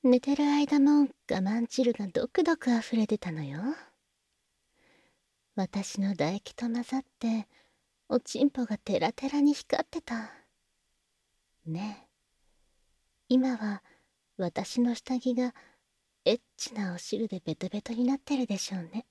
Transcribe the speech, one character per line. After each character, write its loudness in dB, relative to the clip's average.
寝 6
て 2
る 2
間 4
も 8
我 4
慢 0
汁 2
が -4
ド -2
ク 0
ド 2
ク -2
溢 0
れ 2
て 0
た -6
の -6
よ。 -8
私 -4
の 0
唾 -2
液 -12
と -4
混 -2
ざ -4
っ -16
て、 -2
お 2
ち -2
ん 6
ぽ -2
が -4
テ -2
ラ 0
テ -6
ラ 2
に 8
光 -2
っ -2
て -8
た。 -8
ね -8
え、 -20
今 4
は -4
私 -4
の 2
下 -4
着 -2
が -2
エ 6
ッ 0
チ -10
な -4
お -8
汁 -4
で -8
ベ -4
ト -6
ベ -6
ト -10
に 0
な 2
っ -6
て -2
る 0
で -2
し -6
ょ -4
う -8
ね。 -10